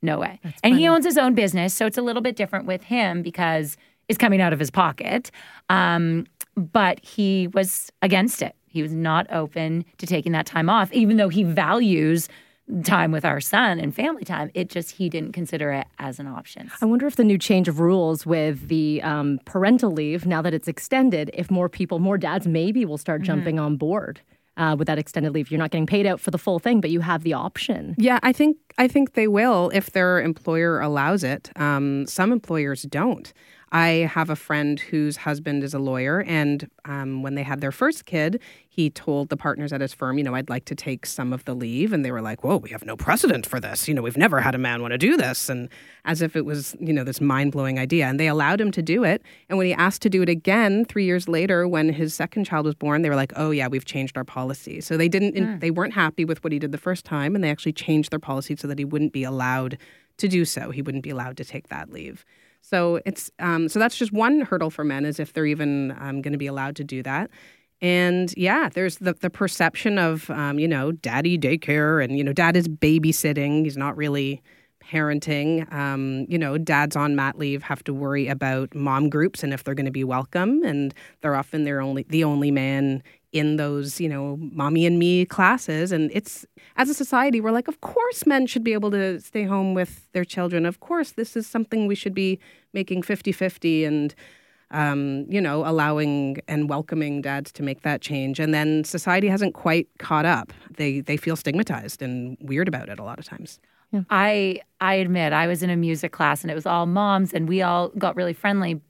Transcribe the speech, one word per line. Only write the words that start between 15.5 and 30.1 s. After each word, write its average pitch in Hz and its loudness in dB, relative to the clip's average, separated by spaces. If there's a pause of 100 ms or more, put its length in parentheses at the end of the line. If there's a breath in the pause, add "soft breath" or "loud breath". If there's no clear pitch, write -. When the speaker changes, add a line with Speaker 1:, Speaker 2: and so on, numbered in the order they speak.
Speaker 1:
it 139 -4 (120)
as 135 -8
an 143 -10
option. - -14 (120)
Speaker 2:
I - -2
wonder 247 4
if 294 -2
the 240 6
new 202 6
change 185 4
of 156 0
rules 170 4
with 151 0
the, 151 0
um, 147 -2
parental 214 4
leave, 156 -2
now 165 0
that 170 0
it's 160 -4
extended, 190 2
if 170 -4
more 180 2
people, 175 -4
more 190 2
dads 175 -2
maybe 180 2
will 151 -4
start 156 -2
Speaker 1:
Mm-hmm. 190 -2
Speaker 2:
jumping 160 0
on 151 0
board, 156 -2 (380)
uh, 156 2
with 151 0
that 151 0
extended 156 -2
leave. 147 -2
You're 156 0
not 160 0
getting 160 0
paid 202 2
out 185 0
for - -4
the 170 -2
full 185 0
thing, 233 4
but 170 0
you 170 2
have 165 0
the 165 0
option. 160 -4
Speaker 3:
Yeah, 247 6
I 254 4
think, 302 4 (220)
I 247 6
think 269 4
they 220 2
will 202 4
if 196 0
their 180 4